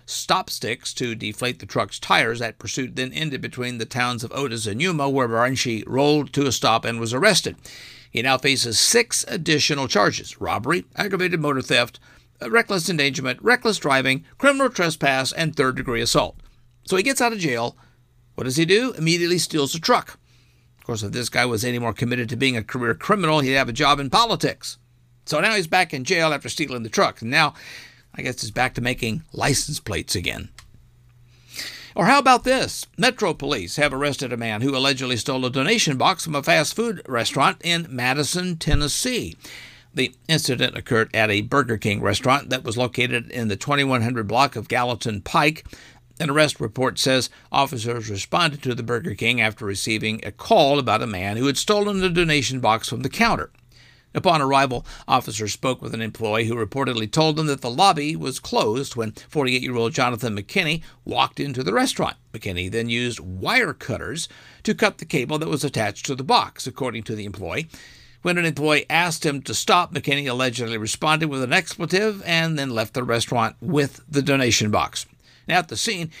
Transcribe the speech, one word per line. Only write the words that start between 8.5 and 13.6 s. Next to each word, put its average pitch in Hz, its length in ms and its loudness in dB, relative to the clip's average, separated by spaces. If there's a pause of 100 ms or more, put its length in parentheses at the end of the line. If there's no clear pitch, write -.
six - 500 2
additional 147 580 0
charges: - 540 0
robbery, 107 460 -2 (100)
aggravated 180 440 0
motor 147 200 0
theft, 120 400 0 (400)
uh, 233 80 -8
reckless 214 400 2
endangerment, 139 540 0
reckless 226 360 2